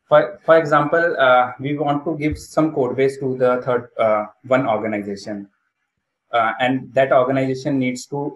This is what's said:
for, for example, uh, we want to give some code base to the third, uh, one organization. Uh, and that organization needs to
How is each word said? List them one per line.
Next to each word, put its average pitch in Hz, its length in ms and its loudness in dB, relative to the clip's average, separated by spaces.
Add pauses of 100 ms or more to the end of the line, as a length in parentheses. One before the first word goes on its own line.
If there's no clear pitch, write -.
for, 202 360 4
for 160 120 6
example, 160 600 2
uh, 127 400 4
we 143 180 -6
want 143 280 -2
to 160 120 -4
give 147 220 -4
some 156 340 -2
code 127 240 -2
base 135 220 0
to 131 180 -4
the 127 260 0
third, 120 360 -4
uh, 107 280 2 (200)
one 131 200 2
organization. 104 800 -4 (840)
Uh, 113 300 0
and 131 340 -2
that 135 160 2
organization 135 720 0
needs 127 260 -4
to 143 300 -8